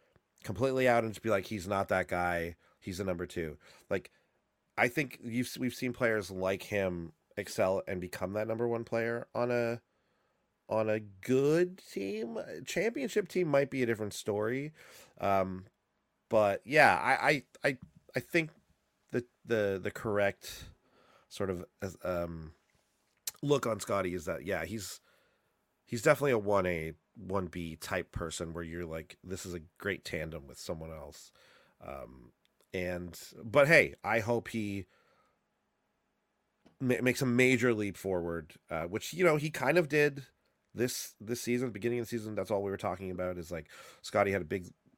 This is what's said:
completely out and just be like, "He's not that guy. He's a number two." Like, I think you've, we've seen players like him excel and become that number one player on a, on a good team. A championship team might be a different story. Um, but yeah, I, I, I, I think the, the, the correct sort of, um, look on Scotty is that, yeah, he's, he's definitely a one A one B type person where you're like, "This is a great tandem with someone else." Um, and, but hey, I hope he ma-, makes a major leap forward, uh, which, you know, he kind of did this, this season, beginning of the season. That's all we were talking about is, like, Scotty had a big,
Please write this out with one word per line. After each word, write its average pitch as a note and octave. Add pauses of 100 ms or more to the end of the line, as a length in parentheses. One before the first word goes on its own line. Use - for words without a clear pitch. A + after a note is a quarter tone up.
(440)
completely C3
out A#2
and A2+
just -
be A2+
like, G2
"He's G2
not G2
that F#2
guy. F2 (240)
He's F#2+
a G2+
number F2+
two." D#2+ (320)
Like, G2 (640)
I A2+
think B2+
you've, A#2+
we've B2
seen B2+
players A2
like F#2+
him F2+ (220)
excel F#2+
and F#2+
become F#2
that G#2+
number A2+
one A#2
player A#2
on A#2+
a, A#2 (880)
on A2
a G#2+
good C#3 (140)
team. A3
A -
championship G#3+
team F3+
might C#3
be C3
a A#2+
different G#2+
story. B2 (480)
Um, F#2+ (640)
but G2+
yeah, B2+
I, B2+ (360)
I, C#3
I, C3 (360)
I B2+
think D#3 (600)
the, B2 (200)
the, G2+
the G2+
correct - (640)
sort F#2+
of, F2+ (400)
um, E2+ (880)
look C#3+
on A2
Scotty F#2+
is E2+
that, D#2+
yeah, F2
he's, F#2+ (840)
he's A#2
definitely C#3+
a A2+
one G2+
A E2 (240)
one F#2
B E2
type -
person E2
where E2+
you're E2+
like, D#2+
"This F#2+
is F2
a F2 (180)
great G2
tandem D#2
with -
someone D#2+
else." D2 (520)
Um, B1+ (400)
and, F2+ (240)
but C#3
hey, C3+ (100)
I A2
hope A2
he G2+ (1900)
ma-, B2
makes B2
a C3+
major B2
leap G#2
forward, E2+ (160)
uh, D#2+
which, F2+
you E3+
know, D#3
he D3+
kind D3
of D#3+
did C#3+ (500)
this, -
this A2+
season, B2
beginning A#2
of A2
the -
season. G#2+
That's F#2+
all G2+
we G2+
were G2
talking F#2
about F2+
is, E2
like, E2 (340)
Scotty G2+
had F#2+
a D#2+
big, F2+ (300)